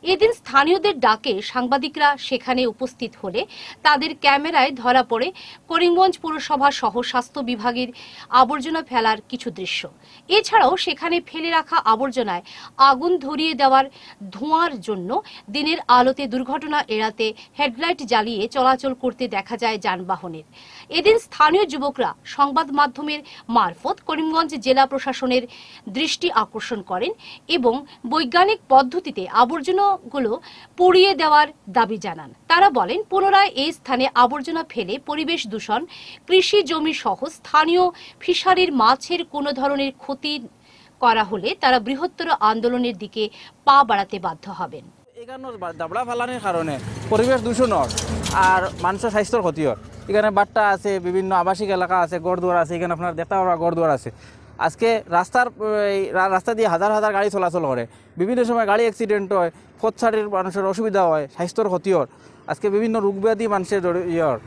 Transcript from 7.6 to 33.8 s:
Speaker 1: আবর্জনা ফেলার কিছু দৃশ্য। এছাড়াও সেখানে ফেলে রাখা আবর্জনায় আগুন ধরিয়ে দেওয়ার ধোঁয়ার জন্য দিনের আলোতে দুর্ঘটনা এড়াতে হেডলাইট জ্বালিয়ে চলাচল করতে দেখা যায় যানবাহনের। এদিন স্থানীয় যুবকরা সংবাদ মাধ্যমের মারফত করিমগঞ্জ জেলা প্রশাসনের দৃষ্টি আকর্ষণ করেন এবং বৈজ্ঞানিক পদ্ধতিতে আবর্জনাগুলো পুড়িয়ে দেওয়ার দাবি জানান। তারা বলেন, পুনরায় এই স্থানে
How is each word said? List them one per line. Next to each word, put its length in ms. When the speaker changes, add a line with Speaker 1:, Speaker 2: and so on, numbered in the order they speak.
Speaker 1:
আবর্জনা 540
ফেলার 340
কিছু 220
দৃশ্য। 380
এছাড়াও 500
সেখানে 440
ফেলে 280
রাখা 260
আবর্জনায় 680
আগুন 400
ধরিয়ে 360
দেওয়ার 320
ধোঁয়ার 500
জন্য 400
দিনের 260
আলোতে 400
দুর্ঘটনা 600
এড়াতে 460
হেডলাইট 440
জ্বালিয়ে 440
চলাচল 460
করতে 340
দেখা 300
যায় 200
যানবাহনের। 680
এদিন 300
স্থানীয় 460
যুবকরা 480
সংবাদ 460
মাধ্যমের 480
মারফত 560
করিমগঞ্জ 500
জেলা 400
প্রশাসনের 460
দৃষ্টি 420
আকর্ষণ 500
করেন 300
এবং 380
বৈজ্ঞানিক 520
পদ্ধতিতে 580
আবর্জনাগুলো 1120
পুড়িয়ে 380
দেওয়ার 320
দাবি 280
জানান। 360
তারা 220
বলেন, 340
পুনরায় 440
এই 240
স্থানে 440